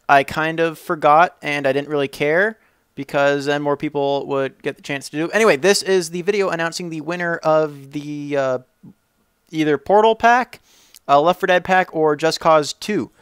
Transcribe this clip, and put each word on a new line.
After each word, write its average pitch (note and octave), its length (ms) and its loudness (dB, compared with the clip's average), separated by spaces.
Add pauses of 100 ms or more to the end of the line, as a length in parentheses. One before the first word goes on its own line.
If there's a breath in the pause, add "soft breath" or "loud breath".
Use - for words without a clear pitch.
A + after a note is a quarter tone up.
I C#3 160 6
kind D#3+ 360 -4
of E3 180 -2
forgot D#3 640 2
and C#3+ 240 -4
I C3+ 80 2
didn't C#3+ 160 -4
really D3 180 -2
care E3 520 -2 (340)
because C#3+ 520 -2
then D3 180 -2
more C#3+ 120 0
people C#3 520 -4
would C3+ 340 -4
get C#3 140 -8
the - 80 -20
chance C#3 260 -10
to D3 80 -10
do D#3+ 80 -2
it. E3 80 -8
Anyway, G3+ 240 4
this F#3+ 240 2
is F3+ 300 -2
the F3 100 -6
video G3 280 -2
announcing E3 420 -6
the D#3+ 100 -8
winner E3+ 360 -4
of D3 560 -2
the, D3 440 -8
uh, C3 220 0 (880)
either D3+ 300 0
Portal G#3+ 360 4
Pack, A#3+ 460 0 (460 soft breath)
uh, C#3+ 120 4
Left E3+ 200 2
four F#3+ 80 -2
Dead F3+ 160 2
Pack, F#3 320 0
or D#3 200 0
Just D#3+ 240 -2
Cause D#3 320 2
two F3 380 -6 (120 soft breath)